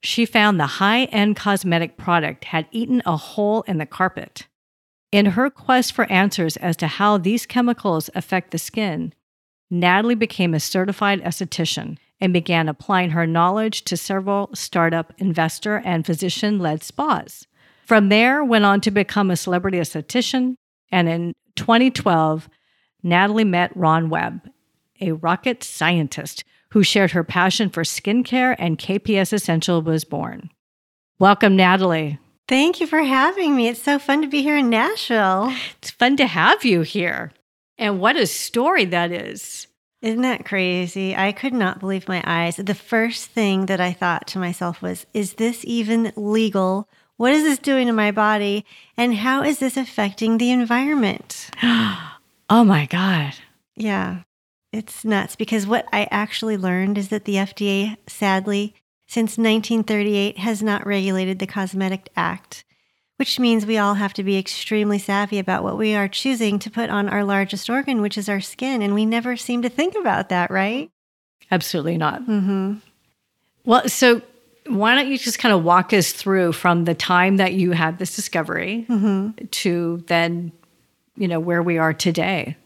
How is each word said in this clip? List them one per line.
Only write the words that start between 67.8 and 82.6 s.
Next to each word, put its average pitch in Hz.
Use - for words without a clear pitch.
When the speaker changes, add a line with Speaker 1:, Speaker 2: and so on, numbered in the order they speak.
Speaker 2:
which 202
is 208
our 196
skin. 254
And 202
we 214
never 233
seem 240
to 247
think 330
about 302
that, 180
right? 214
Speaker 1:
Absolutely 170
not. 156
Speaker 2:
Mm-hmm. 196
Speaker 1:
Well, 247
so 233
why 226
don't 269
you 269
just -
kind 220
of 170
walk 175
us 196
through 185
from 170
the 170
time 185
that 185
you 180
had 165
this -
discovery 190
Speaker 2:
Mm-hmm. 208
Speaker 1:
to 170
then, 170
you 196
know, 170
where 175
we 170
are 160
today? 165